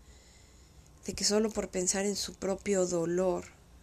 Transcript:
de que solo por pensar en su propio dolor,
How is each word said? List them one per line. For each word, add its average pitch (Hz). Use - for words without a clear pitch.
de 190
que -
solo 214
por 208
pensar 190
en 202
su -
propio 190
dolor, 175